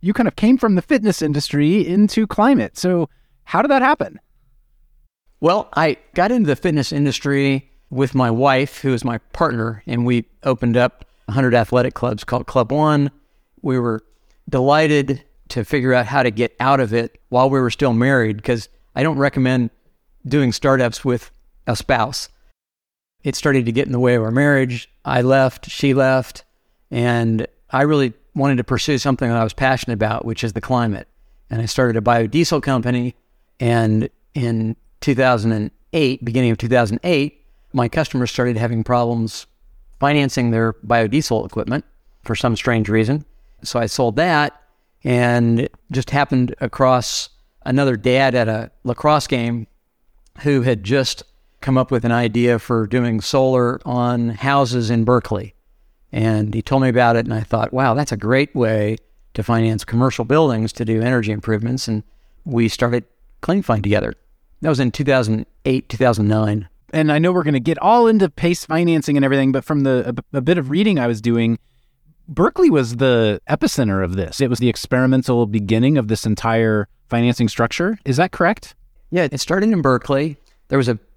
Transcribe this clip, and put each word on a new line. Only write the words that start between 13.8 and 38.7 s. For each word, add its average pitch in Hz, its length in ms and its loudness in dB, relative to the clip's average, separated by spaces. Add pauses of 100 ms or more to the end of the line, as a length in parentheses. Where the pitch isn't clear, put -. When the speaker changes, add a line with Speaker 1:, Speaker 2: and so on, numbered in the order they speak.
Speaker 2:
delighted 143 800 2 (240)
to 110 160 -6
figure 127 300 0
out 123 100 2
how 131 180 0
to 123 80 2
get 117 300 -4
out 135 200 2
of 113 120 -2
it 117 260 -2 (120)
while 127 180 4
we 135 100 2
were 127 120 2
still 127 240 0
married, 117 500 0
'cause 117 240 -2 (260)
I 123 80 -2
don't 151 140 0
recommend 127 540 0 (580)
doing 131 240 2
startups 127 500 0
with 123 280 -2 (360)
a 120 80 -2
spouse. 117 540 -2 (920)
It 139 140 -4
started 135 280 0
to 117 80 -2
get 123 140 -2
in 135 60 -6
the 120 60 -2
way 123 180 2
of 113 60 0
our 110 80 -4
marriage. 131 600 0 (120)
I 131 200 -2
left, 131 480 2
she 139 240 0
left, 131 500 0 (460)
and 117 560 0 (240)
I 135 120 0
really 143 300 2 (240)
wanted 139 200 2
to 120 80 -2
pursue 131 340 -2
something 131 300 0
that 117 100 0
I 113 60 2
was 110 80 -4
passionate 131 420 -2
about, 110 300 -2
which 113 180 -6
is 110 120 -4
the 113 60 -6
climate. 120 460 -2 (440)
And 113 120 -4
I 113 40 -4
started 120 300 0
a 110 40 0
biodiesel 120 600 2
company, 123 540 -2 (460)
and 113 480 2 (260)
in 113 400 -2 (260)
two 143 140 0
thousand 117 380 2
and 107 180 -4 (220)
eight, 135 320 0
beginning 120 260 0
of 110 80 0
two 120 80 -6
thousand 117 380 2
eight, 151 420 -2 (260)
my 123 160 0
customers 127 440 -2
started 123 240 -2
having 117 260 -2